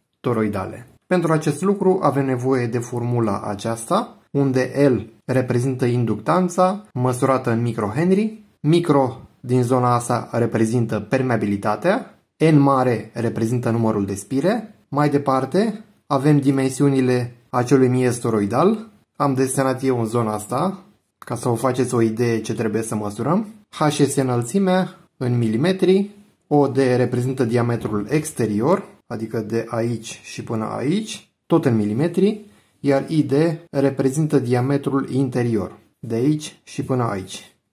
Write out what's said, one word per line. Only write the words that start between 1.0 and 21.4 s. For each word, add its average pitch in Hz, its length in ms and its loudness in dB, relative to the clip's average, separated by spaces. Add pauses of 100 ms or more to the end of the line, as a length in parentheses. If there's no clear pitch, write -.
Pentru 170 260 2
acest 156 300 0
lucru 190 400 2
avem 139 220 2
nevoie 127 420 0
de 117 120 -4
formula 117 640 -2
aceasta, 113 760 -4 (140)
unde 135 580 2
L 107 240 0 (120)
reprezintă 123 640 0
inductanța 175 1040 0
măsurată 127 580 0
în 113 120 0
microhenry, 143 800 0 (180)
micro 147 600 2 (200)
din 127 220 2
zona 123 320 2
asta 120 380 -2
reprezintă 113 680 0
permeabilitatea, 113 1160 -2 (340)
N 151 40 8
mare 127 580 4
reprezintă 117 560 -2
numărul 110 360 0
de 98 80 -4
spire. 170 600 -2 (140)
Mai 147 200 0
departe 139 760 0 (220)
avem 143 340 2
dimensiunile 131 960 0 (120)
acelui 127 400 4
miez 123 300 2
toroidal. 120 680 0 (280)
Am 143 180 0
desenat 131 480 0
eu 127 180 2
în 113 60 0
zona 110 260 0
asta, 135 500 -4 (360)
ca - 160 -10
să 120 140 -4